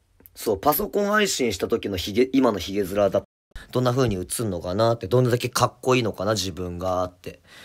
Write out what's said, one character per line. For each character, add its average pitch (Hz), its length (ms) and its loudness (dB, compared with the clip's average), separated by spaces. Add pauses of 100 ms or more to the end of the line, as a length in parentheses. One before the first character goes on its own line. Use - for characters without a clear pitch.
(340)
そ - 180 -2
う、 190 80 -2
パ 170 140 4
ソ 202 140 -2
コ 208 140 0
ン 202 40 0
配 208 200 2
信 127 260 0
し 95 60 -8
た 107 100 -2
時 113 200 -2
の 101 80 -2
髭、 110 360 0
今 131 200 4
の 98 60 -4
髭 98 260 -4
面 98 260 2
だ。 98 120 0 (500)
ど 127 80 0
ん 123 40 0
な 123 80 2
風 127 160 2
に 104 80 -2
映 90 280 -6
ん 107 60 -2
の 87 100 -4
か 90 140 -6
な 113 200 2
っ 117 40 -4
て、 - 100 -8
ど 123 140 4
ん 123 80 2
だ 123 80 2
け 120 100 -4
か - 180 2
っ - 140 -10
こ 127 160 2
い 127 40 2
い - 20 -2
の 104 100 -2
か 92 120 -6
な、 107 80 2
自 95 200 -2
分 87 260 -8
が 92 260 -2
っ 90 100 -8
て。 - 260 -16 (240)